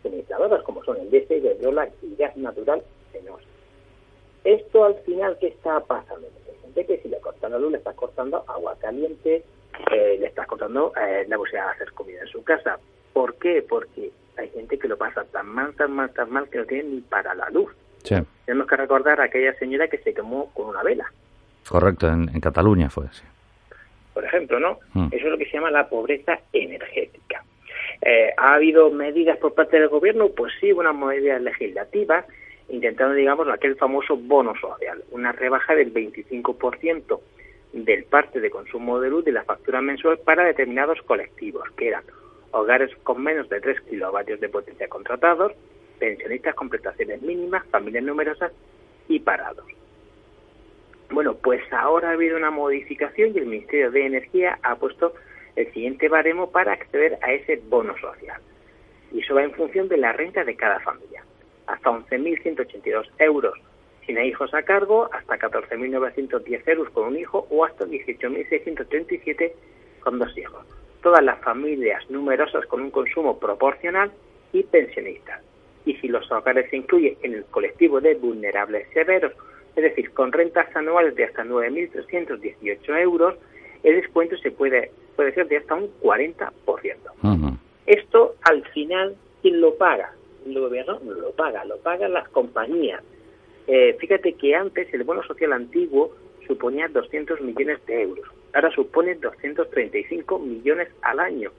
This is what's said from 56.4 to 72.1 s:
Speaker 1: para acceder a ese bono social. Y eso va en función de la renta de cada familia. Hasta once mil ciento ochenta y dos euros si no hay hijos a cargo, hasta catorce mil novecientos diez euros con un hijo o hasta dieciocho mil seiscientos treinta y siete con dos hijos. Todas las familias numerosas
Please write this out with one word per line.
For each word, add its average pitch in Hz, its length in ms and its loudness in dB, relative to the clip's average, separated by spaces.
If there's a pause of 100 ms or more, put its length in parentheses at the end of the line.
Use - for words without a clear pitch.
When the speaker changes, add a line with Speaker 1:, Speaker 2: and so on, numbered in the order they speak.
Speaker 1:
para 196 200 2
acceder 156 500 0
a 127 100 0
ese 143 360 -2
bono 110 300 0
social. - 420 -14 (720)
Y 113 80 -4
eso 139 140 -4
va 139 80 6
en 143 100 -2
función 185 360 -2
de 180 80 2
la 120 160 2
renta 175 320 -2
de 120 100 -4
cada 107 260 0
familia. - 440 -10 (420)
Hasta - 240 0
once 117 280 -4
mil 156 220 -2
ciento 156 220 -4
ochenta - 260 -8
y 107 40 -2
dos 110 260 -4
euros 147 360 4 (520)
si - 80 -6
no 113 60 -2
hay 127 80 0
hijos 127 260 -6
a 151 80 0
cargo, 202 500 2
hasta - 240 -6
catorce 117 400 -4
mil 127 140 -6
novecientos 131 540 -4
diez 120 220 -6
euros 160 240 0
con 113 180 -2
un 139 100 -4
hijo 196 320 -6
o 160 140 4
hasta 160 200 -6
dieciocho 131 460 -8
mil - 180 -6
seiscientos 156 400 -6
treinta 165 260 -4
y 170 40 -8
siete 165 360 -4 (460)
con 123 180 -4
dos 120 200 -6
hijos. - 260 -16 (380)
Todas 170 200 8
las 131 180 2
familias 127 680 -2
numerosas 139 580 0